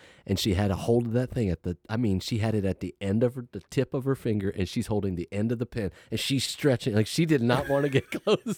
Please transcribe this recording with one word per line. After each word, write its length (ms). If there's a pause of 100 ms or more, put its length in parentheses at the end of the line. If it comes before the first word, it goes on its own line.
(260)
And 140
she 160
had 160
a 40
hold 300
of 80
that 160
thing 200
at 120
the, 160 (100)
I 100
mean, 220
she 200
had 160
it 100
at 140
the 200
end 220
of 140
her, 160
the 80 (100)
tip 240
of 120
her 100
finger, 340
and 180
she's 200
holding 300
the 140
end 200
of 80
the 80
pen, 240 (180)
and 100
she's 260
stretching, 500
like, 100
she 220
did 160
not 260
wanna 200
get 220
<laughs> 120
close 340